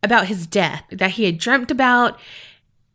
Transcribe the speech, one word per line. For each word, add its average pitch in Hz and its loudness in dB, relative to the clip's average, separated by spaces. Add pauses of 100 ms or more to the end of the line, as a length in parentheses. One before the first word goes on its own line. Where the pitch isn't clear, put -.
about 208 2
his 180 -6
death 156 -2
that 185 -2
he 226 -2
had 170 0
dreamt 247 -2
about 247 2 (760)